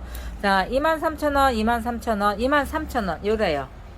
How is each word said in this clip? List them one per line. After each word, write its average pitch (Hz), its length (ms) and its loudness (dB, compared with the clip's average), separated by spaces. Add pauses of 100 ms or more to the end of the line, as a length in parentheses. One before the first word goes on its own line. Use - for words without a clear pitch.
(420)
자, 196 240 4
이만 302 340 0
삼천 302 340 0
원, 269 200 6
이만 226 260 2
삼천 226 400 -2
원, 208 180 2
이만 269 280 2
삼천 285 420 -4
원, 160 160 -4
요래요. 196 420 0 (320)